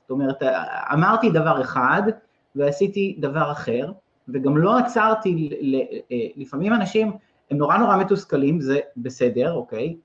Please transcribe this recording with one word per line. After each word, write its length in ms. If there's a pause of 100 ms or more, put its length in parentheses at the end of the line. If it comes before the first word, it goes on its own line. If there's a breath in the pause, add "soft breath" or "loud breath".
זאת 80
אומרת, 340 (500)
אמרתי 360
דבר 320
אחד, 400 (540)
ועשיתי 640
דבר 320
אחר, 400 (380)
וגם 280
לא 200
עצרתי 760
ל-, 240
ל-, 60 (300)
אה, 240
לפעמים 380
אנשים, 380 (400 loud breath)
הם 60
נורא 200
נורא 200
מתוסכלים, 640
זה 180 (180)
בסדר, 560
אוקיי? 520